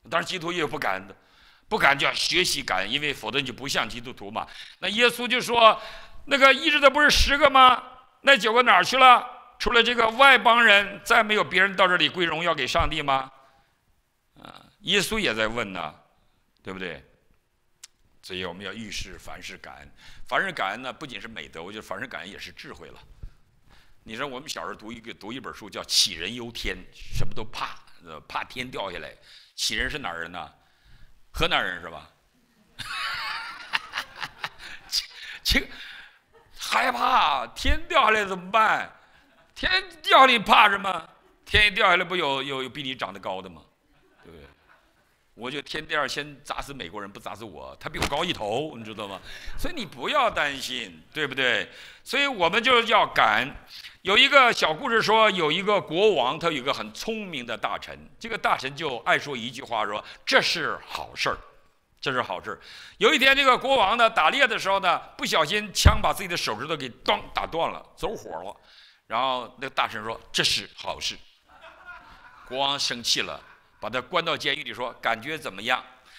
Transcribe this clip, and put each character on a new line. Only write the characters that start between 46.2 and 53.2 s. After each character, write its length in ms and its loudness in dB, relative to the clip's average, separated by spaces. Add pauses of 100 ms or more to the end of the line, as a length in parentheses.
砸 160 -10
死 140 -10
美 160 -12
国 100 -12
人， 100 -10
不 100 -18
砸 160 -12
死 80 -16
我， 360 -16
他 80 -10
比 120 -10
我 80 -2
高 160 -4
一 100 -2
头， 420 -6
你 80 -16
知 120 -14
道 120 -10
吗？ 140 -14 (380)
所 100 -4
以 60 -6
你 100 -8
不 240 -8
要 200 2
担 300 -4
心， 440 -10 (100)
对 140 -4
不 80 -10
对？ 340 0 (340)
所 160 -4
以 60 2
我 240 0
们 140 0
就 200 4
要 220 4
感 320 4